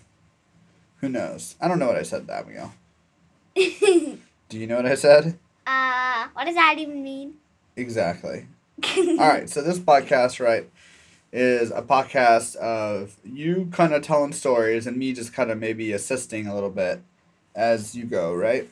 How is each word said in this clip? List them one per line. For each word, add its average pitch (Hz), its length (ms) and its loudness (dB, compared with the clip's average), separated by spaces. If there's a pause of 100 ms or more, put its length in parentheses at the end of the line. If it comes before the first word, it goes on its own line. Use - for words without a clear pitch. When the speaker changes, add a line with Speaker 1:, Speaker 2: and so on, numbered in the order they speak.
(1000)
Speaker 1:
Who 139 80 -6
knows? 107 520 -8
I 156 60 -2
don't 175 140 0
know 131 80 0
what 104 80 2
I 82 80 -2
said, - 260 -8
Abigail. 52 420 -12 (420)
Speaker 2:
<laughs> - 420 -20
Speaker 1:
Do 349 640 2 (320)
you 110 180 -8
know 117 80 -2
what 123 100 0
I 135 80 4
said? 147 420 6 (300)
Speaker 2:
Uh, 254 640 -2
what 262 120 -6
does 339 100 -4
that 320 240 4
even 294 240 -8
mean? 269 320 -12 (400)
Speaker 1:
Exactly. 110 720 -4 (340)
Speaker 2:
<laughs> - 60 -6 (100)
Speaker 1:
All 339 200 2
right, 151 340 4
so 151 100 -4
this 175 200 -2
podcast, 131 580 4
right, 113 320 2 (600)
is 123 400 2
a - 100 -6
podcast 123 760 4
of 107 680 -4
you 160 500 -4
kinda 156 260 2
telling 147 320 0
stories 113 540 0
and 123 100 -6
me 131 160 -4
just 117 220 -10
kinda 113 220 -2
maybe 110 360 -4
assisting 107 540 -6
a 101 80 -8
little 101 160 -4
bit 92 320 -4 (540)
as 113 400 0
you 120 80 -10
go, 92 280 -2
right? 107 400 -2